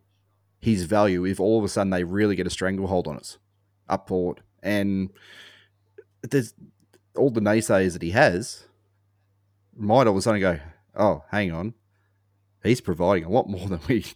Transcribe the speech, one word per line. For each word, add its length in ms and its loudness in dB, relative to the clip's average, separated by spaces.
his 240 0
value 420 2
if 140 -2
all 180 2
of 80 0
a 40 -4
sudden 200 -2
they 140 0
really 320 0
get 100 -2
a 60 -6
stranglehold 560 -2
on 100 -8
us 220 -18
up 180 -4
forward. 340 -2
And 480 -2
there's 320 -2
all 140 4
the 100 -2
naysayers 520 2
that 100 -10
he 80 -2
has 540 0
might 300 4
all 80 4
of 40 0
a 40 -2
sudden 200 0
go, 180 0
"Oh, 360 0
hang 220 -2
on, 200 -8
he's 180 2
providing 420 0
a 60 -10
lot 200 2
more 180 -6
<laughs> 20 -6
than 180 -4
we, 140 0